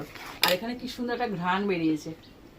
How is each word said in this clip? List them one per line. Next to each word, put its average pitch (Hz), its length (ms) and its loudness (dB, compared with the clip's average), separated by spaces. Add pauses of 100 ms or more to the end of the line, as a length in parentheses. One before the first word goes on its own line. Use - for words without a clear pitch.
(440)
আর - 120 4
এখানে 226 260 -4
কি 254 140 -6
সুন্দর 240 220 -2
একটা 240 120 0 (100)
ঘ্রাণ 180 220 2 (100)
বেরিয়েছে। 160 400 2 (480)